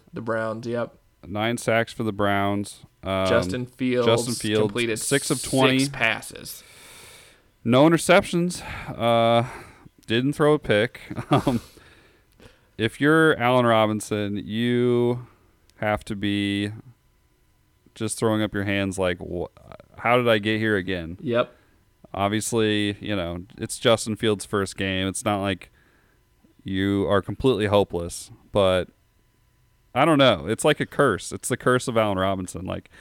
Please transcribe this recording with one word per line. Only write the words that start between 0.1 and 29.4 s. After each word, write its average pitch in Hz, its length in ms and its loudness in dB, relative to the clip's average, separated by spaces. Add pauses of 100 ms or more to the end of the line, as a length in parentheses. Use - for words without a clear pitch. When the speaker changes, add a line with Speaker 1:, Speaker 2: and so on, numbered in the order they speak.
Speaker 1:
the - 80 -10
Browns, 113 460 -6
yep. 117 260 -6 (340)
Speaker 2:
Nine 110 300 -2
sacks 113 340 0
for - 120 -8
the 110 100 -2
Browns. 101 720 -2 (180)
Um, 95 240 -2
Speaker 1:
Justin 117 380 -2
Fields 123 400 -2
Speaker 2:
Justin 117 300 2
Fields, 107 260 0
Speaker 1:
completed 110 380 -2
Speaker 2:
six - 320 -2
of 131 100 -2
twenty. 131 380 2
Speaker 1:
six 139 100 0
passes. - 720 -4 (1000)
Speaker 2:
No 127 260 6
interceptions. 175 720 2 (360)
Uh, 117 500 4 (600)
didn't 127 260 2
throw 151 200 4
a 151 60 2
pick. 110 420 0 (140)
<laughs> - 160 -6
Um, 131 300 2 (1160)
if 110 220 -2
you're 156 400 4
Allen 123 260 4
Robinson, 107 800 2
you 120 840 0 (500)
have 107 280 -2
to 110 100 -8
be 101 560 -2 (1200)
just 110 240 -6
throwing 110 240 0
up 104 120 -2
your 101 100 -4
hands 98 340 -2
like, 90 220 -2
"Wh-, 87 320 -8 (480)
how 120 180 2
did 123 100 2
I 110 120 4
get 107 200 0
here 110 180 0
again?" 90 440 -6
Speaker 1:
Yep. 120 300 -2 (600)
Speaker 2:
Obviously, 104 880 0
you 104 160 -6
know, 87 280 -6 (140)
it's - 200 -8
Justin 113 380 2
Fields' 107 300 -2
first 98 320 -4
game. 95 300 -2
It's 92 160 -6
not 104 180 -2
like 98 300 -6 (920)
you 98 440 0
are 98 140 2
completely 107 460 0
hopeless, 92 640 0 (200)
but 92 380 2 (1080)